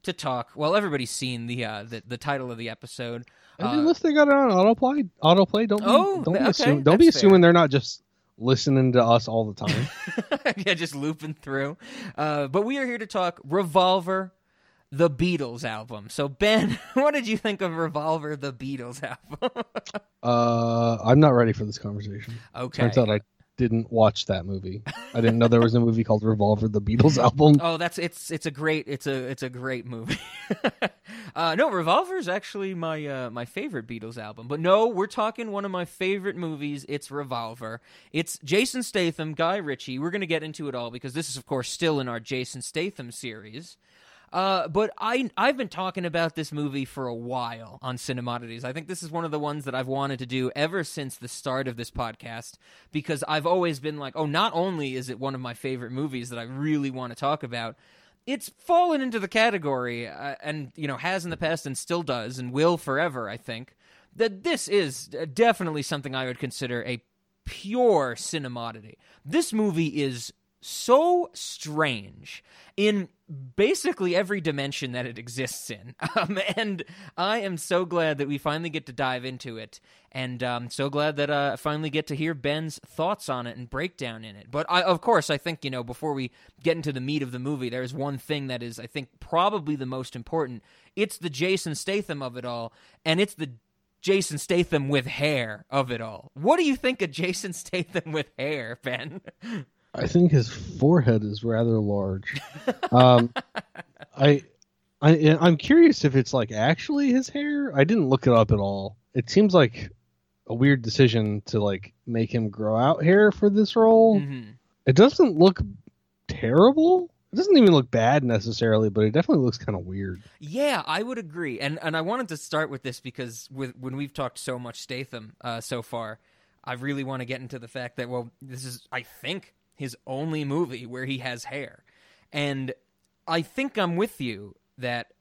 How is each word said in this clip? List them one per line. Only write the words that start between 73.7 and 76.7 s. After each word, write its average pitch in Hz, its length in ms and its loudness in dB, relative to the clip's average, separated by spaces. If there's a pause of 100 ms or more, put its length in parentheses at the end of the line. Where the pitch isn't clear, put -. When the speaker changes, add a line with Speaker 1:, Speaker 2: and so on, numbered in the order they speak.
Speaker 1:
every 196 240 0
dimension 139 520 -4
that 123 120 -6
it 117 140 -10
exists 120 520 -10
in. 110 300 -14
<laughs> 156 160 -6
Um, 185 220 -2 (180)
and 202 280 -4 (340)